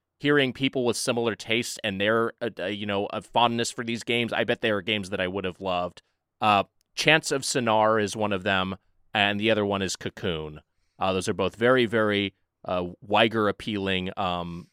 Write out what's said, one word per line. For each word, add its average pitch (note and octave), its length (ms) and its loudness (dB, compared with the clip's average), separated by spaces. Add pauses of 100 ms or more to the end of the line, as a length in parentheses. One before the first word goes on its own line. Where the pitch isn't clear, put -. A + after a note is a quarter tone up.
(200)
hearing C#3+ 320 2
people C3 340 -2
with A2+ 120 0
similar A#2 380 -2
tastes - 460 -4
and G2 180 -4
their, A2+ 420 2
uh, A#2 80 -4 (100)
uh, F2 60 -4
you G#2 200 -6
know, G2+ 220 -2
a G#2 140 -6
fondness A#2 500 0
for A#2+ 140 -8
these A#2 180 -6
games, A#2 300 -2
I A2+ 100 0
bet A2 180 -2
they A2+ 100 2
are G2+ 100 0
games G2 300 -4
that F#2+ 100 -4
I F#2 60 -2
would F#2+ 180 -4
have F2+ 160 -6
loved. F2+ 400 -4 (400)
Uh, G#2 220 4 (320)
Chants D#3 360 4
of C#3 120 -2
Sennaar A2 580 2
is G2+ 160 -2
one G#2 160 0
of F#2 100 -4
them, F#2+ 340 0 (360)
and G2+ 260 2
the A2 120 2
other G#2 140 2
one G2 160 0
is F#2 140 -4
Cocoon. D#2 640 -6 (400)
Uh, F#2+ 140 0
those F#2 140 -2
are G#2+ 60 0
both F2+ 220 -2
very, B2 300 4
very, G#2 480 0 (320)
uh, F2+ 200 -2 (220)
Weiger G#2+ 420 4
appealing, F#2+ 680 -2
um, F2 560 -4